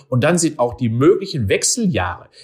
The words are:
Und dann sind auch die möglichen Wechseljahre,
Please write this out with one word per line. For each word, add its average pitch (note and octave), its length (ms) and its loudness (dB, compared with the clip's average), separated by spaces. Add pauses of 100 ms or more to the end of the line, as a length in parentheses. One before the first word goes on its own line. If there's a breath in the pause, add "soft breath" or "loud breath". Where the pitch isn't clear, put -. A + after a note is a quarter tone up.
Und B2 140 0
dann E3 160 2
sind D#3+ 180 -2
auch A#2+ 160 0
die A#2 160 -4
möglichen C3 600 2
Wechseljahre, C3 800 -2 (140 loud breath)